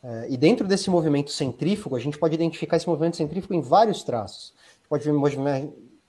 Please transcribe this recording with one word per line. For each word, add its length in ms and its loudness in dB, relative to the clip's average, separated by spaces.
É, 260 -10
e 80 -4
dentro 300 4
desse 220 0
movimento 420 2
centrífugo, 640 -2
a 40 -2
gente 200 -6
pode 160 2
identificar 420 -2
esse 100 -2
movimento 300 0
centrífugo 360 -4
em 80 0
vários 420 4
traços. 560 -6
A 380 -8
gente 220 0
pode 540 -2